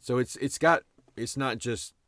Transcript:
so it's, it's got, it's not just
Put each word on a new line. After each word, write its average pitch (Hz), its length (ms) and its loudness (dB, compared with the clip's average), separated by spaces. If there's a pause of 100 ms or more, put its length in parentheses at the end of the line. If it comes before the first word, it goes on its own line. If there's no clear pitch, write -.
so 123 180 0
it's, 123 180 -2
it's 135 200 -4
got, 160 280 4 (340)
it's 120 180 -6
not 135 200 -2
just - 380 -6 (140)